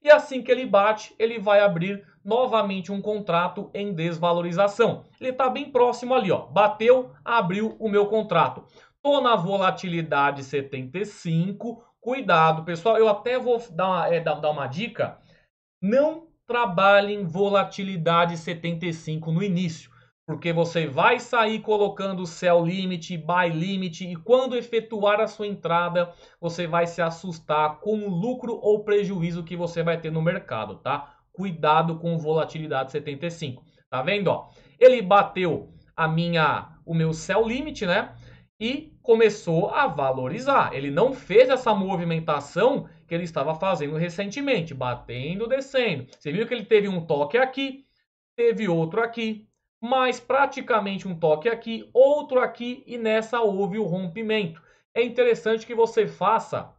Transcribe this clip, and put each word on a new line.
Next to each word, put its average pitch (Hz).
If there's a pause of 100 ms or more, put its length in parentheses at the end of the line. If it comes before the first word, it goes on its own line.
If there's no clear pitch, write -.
e 294
assim 285
que 247
ele 254
bate, 202
ele 226
vai 202
abrir 196 (200)
novamente 202
um 202
contrato 196
em 202
desvalorização. 175 (160)
Ele 254
tá 254
bem 277
próximo 247
ali, 208
ó. -
Bateu, 220 (120)
abriu 214
o 220
meu 202
contrato. 175 (380)
Tô 285
na 240
volatilidade 170
setenta 135
e 208
cinco. 190 (160)
Cuidado, 170
pessoal. 180
Eu 220
até 240
vou 233 (100)
dar 180
uma, 170
é, 165
dar, 156
dar 151
uma 143
dica. 139 (640)
Não 277 (180)
trabalhe 202
em 202
volatilidade 175
setenta 165
e 165
cinco 156
no 170
início, 180 (360)
porque 165
você 165
vai 180
sair 220
colocando 196
sell 175
limit, 180
buy 175
limit, 185
e 175
quando 247
efetuar 220
a 220
sua 208
entrada, 175 (280)
você 170
vai 170
se 170
assustar 156
com 214
o 208
lucro 233
ou 208
prejuízo 180
que 180
você 170
vai 165
ter 160
no 160
mercado, 110
tá? - (160)
Cuidado 160
com 170
volatilidade 151
setenta 143
e 170
cinco. 143 (260)
Tá 131
vendo, 190
ó? - (300)
Ele 254
bateu 180 (240)
a 165
minha, 160 (100)
o 165
meu 160
sell 196
limit, 269
né? 196 (460)
E 262 (100)
começou 208
a 285
valorizar. 147
Ele 139
não 202
fez 247
essa 240
movimentação 170 (180)
que -
ele 175
estava 160
fazendo 160
recentemente, 202
batendo, 127
descendo. 240 (120)
Você 147
viu 202
que 226
ele 226
teve 202
um 175
toque 147
aqui, 262 (500)
teve 220
outro 165
aqui, 226 (340)
mais 247
praticamente 240
um 185
toque 156
aqui, 226
outro 277
aqui 240
e 240
nessa 220
houve 202
o 214
rompimento. 190 (320)
É 233
interessante 226
que 240
você 220
faça -